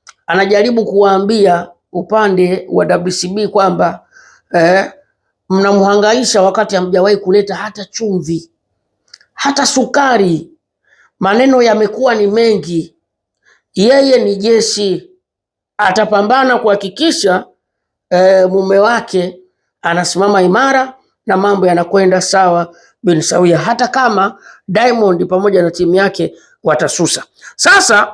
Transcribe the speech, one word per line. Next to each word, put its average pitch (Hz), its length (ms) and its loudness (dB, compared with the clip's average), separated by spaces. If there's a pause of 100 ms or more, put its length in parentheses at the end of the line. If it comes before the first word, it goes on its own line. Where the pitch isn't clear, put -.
(280)
anajaribu 202 580 0
kuwaambia 196 840 2 (220)
upande 185 800 0
wa 180 140 0
W 175 260 -2
C - 160 -6
B 202 200 -4
kwamba, 180 580 -2 (480)
eh, 175 380 2 (580)
mnamhangaisha 202 920 2
wakati 196 340 0
hamjawahi 185 420 0
kuleta 196 380 0
hata 202 300 -12
chumvi, 170 640 -6 (840)
hata - 320 -2
sukari. 233 840 0 (680)
Maneno 247 420 2
yamekuwa 220 540 0
ni 208 120 0
mengi. 196 680 -2 (800)
Yeye 254 500 2
ni 202 120 -2
jeshi, 208 720 -2 (680)
atapambana 208 800 0
kuhakikisha, 196 880 -2 (640)
eh, 185 400 2
mume 190 300 0
wake 196 600 -2 (420)
anasimama 180 600 0
imara 262 520 0 (320)
na 190 120 -2
mambo 196 300 0
yanakwenda 180 540 0
sawa 175 540 0 (280)
bin 170 180 2
sawia, 170 360 2
hata 233 300 -2
kama 233 520 -2 (280)
Diamond 202 600 0
pamoja 185 340 0
na 170 100 0
timu 175 240 -2
yake 190 380 -2 (300)
watasusa. 160 600 -2 (320)
Sasa 294 580 2